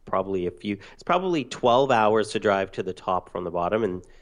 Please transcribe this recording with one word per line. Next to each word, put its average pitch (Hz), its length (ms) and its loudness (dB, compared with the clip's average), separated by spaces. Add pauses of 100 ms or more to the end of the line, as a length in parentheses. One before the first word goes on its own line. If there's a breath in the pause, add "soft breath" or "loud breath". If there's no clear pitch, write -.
probably 92 420 -2
a 85 40 -2
few, 101 260 -6 (160 loud breath)
it's - 100 -20
probably 175 420 0
twelve 131 460 2
hours 107 400 4
to 110 80 -4
drive 98 340 0
to 107 100 -8
the 92 100 -6
top - 380 -6
from 90 140 -8
the 85 60 -6
bottom 87 320 0
and 90 220 -4 (180 soft breath)